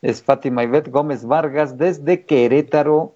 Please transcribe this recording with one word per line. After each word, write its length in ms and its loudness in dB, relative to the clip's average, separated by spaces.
Es 200 -4
Fátima 400 0
Ivette 280 0
Gómez 340 -2
Vargas 540 -2
desde 480 -2
Querétaro, 880 2